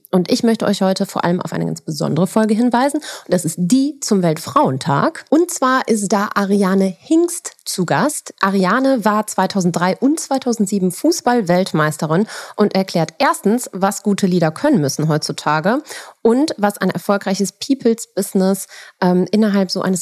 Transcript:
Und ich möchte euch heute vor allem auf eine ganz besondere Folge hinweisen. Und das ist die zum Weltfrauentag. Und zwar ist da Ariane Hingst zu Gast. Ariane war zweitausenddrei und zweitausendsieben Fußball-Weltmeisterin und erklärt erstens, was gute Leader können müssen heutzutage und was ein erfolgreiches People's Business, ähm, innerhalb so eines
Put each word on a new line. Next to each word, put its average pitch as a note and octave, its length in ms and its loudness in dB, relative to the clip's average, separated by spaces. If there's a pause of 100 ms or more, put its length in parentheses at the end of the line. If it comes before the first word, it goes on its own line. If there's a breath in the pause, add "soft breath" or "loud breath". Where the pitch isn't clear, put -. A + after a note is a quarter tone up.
Und F3+ 220 0
ich - 120 0
möchte A3+ 220 2
euch G3+ 160 0
heute F#3+ 240 0
vor - 200 -4
allem F3 160 0
auf E3 100 -8
eine E3+ 140 -4
ganz D#3+ 160 -6
besondere D3+ 440 -2
Folge A3 280 2
hinweisen. B3 460 2
Und - 340 -10
das F3 100 2
ist - 160 -4
die C4+ 400 2
zum G3 240 0
Weltfrauentag. D#3+ 1040 0
Und E4+ 220 2
zwar C4 380 0
ist G#3 240 -2
da G3+ 220 0
Ariane G3 500 2
Hingst D#4+ 680 -2 (140)
zu - 200 -4
Gast. E3 540 -2
Ariane G3+ 640 2
war G#3+ 240 0
zweitausenddrei F3+ 680 0
und D4+ 240 0
zweitausendsieben G#3 720 -2
Fußball-Weltmeisterin F3+ 1300 0 (280 loud breath)
und G#3 200 2
erklärt F#3 420 -2
erstens, B3 560 0
was G3 300 -2
gute G3+ 220 0
Leader F3 260 2
können C#4 280 2
müssen D3 300 0
heutzutage D#3 760 0 (380 loud breath)
und C4 360 2
was G3+ 200 0
ein F#3 140 0
erfolgreiches G3 600 -2
People's - 640 -2
Business, F#3+ 520 0 (340 loud breath)
ähm, F3+ 300 4
innerhalb G3+ 380 2
so - 120 -4
eines F#3 200 -2